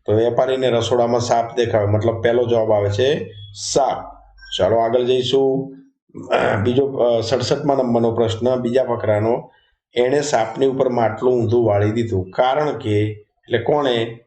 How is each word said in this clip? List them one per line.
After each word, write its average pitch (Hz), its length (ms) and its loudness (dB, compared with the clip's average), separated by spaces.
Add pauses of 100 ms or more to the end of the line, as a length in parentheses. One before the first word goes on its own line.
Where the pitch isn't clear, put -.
તો 104 60 0
વેપારીને 123 580 0
રસોડામાં 117 500 0
સાપ 117 360 -2
દેખાયો, 110 300 0
મતલબ 104 360 0
પહેલો 117 220 2
જવાબ 110 280 2
આવે 104 180 2
છે 127 420 -2 (400)
સાપ. - 400 -2 (460)
ચાલો, 101 180 2
આગળ 120 260 2
જઈશું. 131 760 0 (840)
બીજો, 123 240 2
અ, 120 340 0
સડસઠમા 135 540 0
નંબરનો 120 360 2
પ્રશ્ન, 117 460 0
બીજા 120 280 0
ફકરાનો. 110 680 -2 (440)
એણે 127 260 2
સાપની 131 460 0
ઉપર 131 220 0
માટલું 120 460 0
ઊંધું 117 320 2
વાળી 104 240 2
દીધું, 101 400 -2
કારણ 135 480 0
કે, 107 340 -2
એટલે - 460 -8
કોણે? 123 680 -2